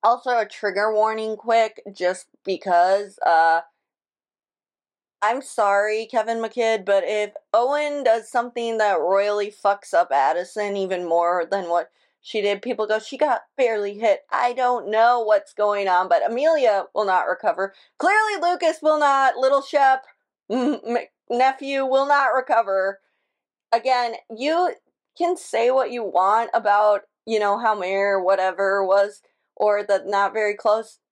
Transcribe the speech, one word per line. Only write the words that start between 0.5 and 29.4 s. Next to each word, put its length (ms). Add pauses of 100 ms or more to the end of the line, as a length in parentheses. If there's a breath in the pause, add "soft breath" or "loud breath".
warning 440
quick, 440 (100)
just 360 (180)
because, 800
uh, 360 (1600)
I'm 200
sorry, 680
Kevin 280
McKidd, 480
but 200
if 280 (200)
Owen 520
does 260
something 460
that 240
royally 500
fucks 420
up 200
Addison 640
even 280
more 400
than 220
what 240 (300)
she 180
did, 220
people 260
go, 120
"She 180
got 240 (160)
barely 380
hit." 260 (100)
I 220
don't 340
know 320
what's 320
going 380
on, 180
but 180
Amelia 600 (100)
will 80
not 240
recover. 460 (240 soft breath)
Clearly, 440
Lucas 400
will 160
not. 380
Little 260
Shep, 440 (440)
m-, 380
m-, 100 (320)
nephew 560
will 200
not 280
recover. 680 (720)
Again, 420 (180)
you 400 (440)
can 180
say 340
what 220
you 100
want 520
about, 480 (240)
you 140
know, 200
how 160
Mayor 480
whatever 640
was, 360 (360)